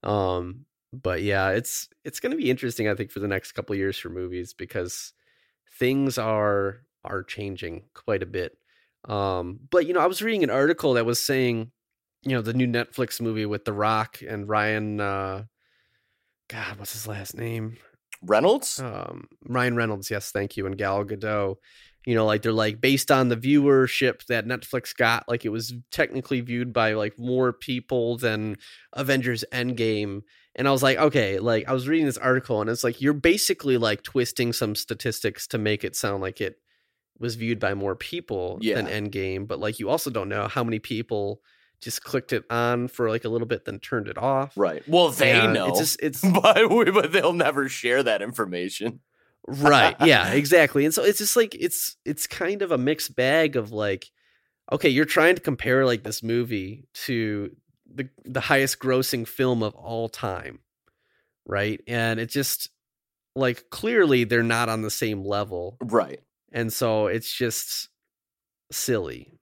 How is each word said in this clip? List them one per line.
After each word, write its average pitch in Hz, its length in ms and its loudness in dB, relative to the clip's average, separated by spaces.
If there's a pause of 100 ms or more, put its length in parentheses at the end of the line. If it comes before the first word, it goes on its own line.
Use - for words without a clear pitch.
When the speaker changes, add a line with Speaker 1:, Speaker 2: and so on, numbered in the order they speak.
Speaker 1:
Um, 95 600 -2 (260)
but 92 300 -4
yeah, 98 300 0
it's, - 360 -4 (160)
it's - 160 -12
gonna 254 160 -4
be 277 160 -2
interesting, 120 380 -2
I 101 60 0
think, 101 160 -8
for - 80 -10
the 104 100 -4
next 98 240 -6
couple 104 200 -8
of 98 60 -4
years 98 180 -2
for - 120 -12
movies 90 440 -10
because - 600 -10 (680)
things 135 380 0
are, 104 640 0 (240)
are 98 180 -6
changing 92 600 -10 (100)
quite 98 300 -4
a - 20 -8
bit. 90 320 -8 (480)
Um, 95 540 -4 (100)
but, 175 180 2
you 175 60 -2
know, 180 80 2
I 160 60 2
was 185 140 -4
reading 214 220 0
an 135 60 2
article 139 440 2
that 117 120 2
was 120 180 0
saying, 120 480 0 (520)
you 135 100 -2
know, 120 80 0
the 113 120 -4
new 127 140 2
Netflix 120 540 -2
movie 110 240 -2
with 104 180 -4
The 110 100 -4
Rock 110 540 0
and 104 220 -8
Ryan, 107 500 0
uh, 98 460 -4 (1040)
God, 107 300 -12
what's 101 140 -12
his 110 140 -10
last 104 300 -10
name? 113 400 -6 (440)
Speaker 2:
Reynolds? 135 580 4
Speaker 1:
Um, 50 480 -10 (180)
Ryan 123 300 2
Reynolds, 107 360 -2
yes, 101 200 -6
thank 101 260 -2
you, 98 80 -4
and 95 120 -4
Gal 98 280 0
Gadot. 101 500 -4 (500)
You 123 80 0
know, 110 120 4
like, 107 160 2
they're, 113 100 0
like, 110 300 0
based 135 280 4
on 131 200 6
the 120 80 2
viewership 135 880 4
that 113 200 -2
Netflix 123 480 -6
got, 113 360 0
like, 120 160 -4
it 110 40 -2
was 113 240 -6 (180)
technically 131 500 -2
viewed 120 320 -4
by, 110 200 2
like, 107 240 -4
more 123 360 0
people 120 640 -2
than 110 400 -2 (340)
Avengers 127 600 0
Endgame. 113 680 -2 (320)
And 131 120 0
I 139 40 4
was 135 120 2
like, 135 140 4
"Okay," 120 420 2
like, 110 300 0
I 131 40 0
was 127 140 -2
reading 160 180 2
this 131 120 -2
article, 127 420 0
and 107 100 -2
it's 117 140 -4
like, 123 180 -2
you're 143 120 2
basically, 151 640 2
like, 110 260 0
twisting 120 480 0
some 107 240 -2
statistics - 720 -6
to - 100 -4
make 107 260 0
it - 120 -6
sound 101 260 -2
like 95 200 -6
it - 180 -6 (580)
was 117 180 -6
viewed 113 240 -2
by 101 160 0
more 98 200 -2
people 95 640 -8
Speaker 2:
Yeah. 113 200 0
Speaker 1:
than 98 60 -4
Endgame, 98 600 -4
but, 95 120 -6
like, 107 200 -4
you 101 100 -4
also 147 200 -2
don't 107 180 -6
know 104 200 -4
how 123 160 -4
many 113 160 -2
people 107 640 -6 (400)
just - 220 -8
clicked - 300 -4
it 110 160 -2
on 120 380 0
for, 120 220 -2
like, 113 160 -2
a 117 40 -4
little 117 180 -2
bit, 117 180 -4
then 101 140 -10
turned 110 280 -4
it 101 100 -10
off. 135 380 -2
Speaker 2:
Right. 87 320 0
Well, 165 220 6
they 131 260 4
Speaker 1:
Yeah, 113 160 6
Speaker 2:
know, 104 180 2
Speaker 1:
it's 87 100 2
just, - 220 0
it's 135 200 -4
Speaker 2:
<laughs> 190 200 6
but 214 300 8
we, 220 200 6
but 190 200 4
they'll 175 220 4
never 143 360 2
share 123 320 0
that 107 220 2
information. 104 800 -4 (460)
Speaker 1:
Right. 139 500 6
Speaker 2:
<laughs> - 80 4
Speaker 1:
Yeah, 123 280 6
exactly. 147 520 4
And 156 80 2
so - 100 0
it's 202 140 4
just, - 180 0
like, 226 200 2
it's, - 500 -4
it's - 220 -6
kind 196 340 -4
of 185 100 -2
a 151 60 2
mixed 143 380 -2
bag 143 400 2
of, 113 160 -2
like, 104 400 -4 (600)
okay, 147 180 4
you're 135 160 4
trying 160 280 6
to - 80 0
compare, 131 420 2
like, 120 200 2
this 107 180 -6
movie 113 640 -4 (200)
to 107 500 -2 (360)
the, 131 180 -10 (160)
the 127 160 -6
highest 135 360 2
grossing 131 500 0
film 127 360 0
of 107 100 -4
all 113 340 -6
time, 90 520 -8 (880)
right? 101 400 -2
And 113 320 0
it 117 100 -4
just, - 400 -4 (640)
like, 127 360 -2
clearly 180 520 4
they're 117 200 2
not 117 260 0
on 110 140 -2
the 107 80 -4
same 107 320 -4
level. 101 580 -4
Speaker 2:
Right. 104 400 2 (300)
Speaker 1:
And 113 200 -2
so 110 360 2
it's 110 280 -4
just - 540 -4 (800)
silly. 80 600 -4 (100)